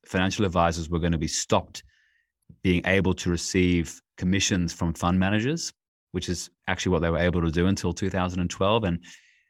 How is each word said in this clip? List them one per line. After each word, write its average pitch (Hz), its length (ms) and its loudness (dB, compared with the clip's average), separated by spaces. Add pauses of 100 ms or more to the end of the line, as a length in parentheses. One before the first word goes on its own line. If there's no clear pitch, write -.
financial 95 400 0
advisors 85 440 0
were 85 100 -2
gonna 85 180 0
be 78 100 -2
stopped - 560 -2 (760)
being 87 240 2
able 92 280 2
to 90 160 -4
receive 87 720 0 (160)
commissions 90 560 0
from 85 200 -2
fund 90 240 0
managers, 107 540 -2 (400)
which 90 160 -6
is 87 220 -6 (180)
actually 92 240 -2
what 85 100 2
they 82 80 2
were 82 100 0
able 87 220 2
to 85 100 0
do 85 160 2
until 92 260 0
two 95 160 -4
thousand 92 300 -2
and 90 100 -2
twelve. 107 340 2
And 87 200 -2 (460)